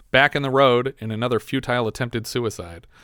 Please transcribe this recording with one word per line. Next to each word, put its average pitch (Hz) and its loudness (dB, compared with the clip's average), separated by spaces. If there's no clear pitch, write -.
back 139 4
in 143 -2
the 135 -4
road 131 4
in 110 -10
another 113 -2
futile 123 -2
attempted 117 -6
suicide. 95 -6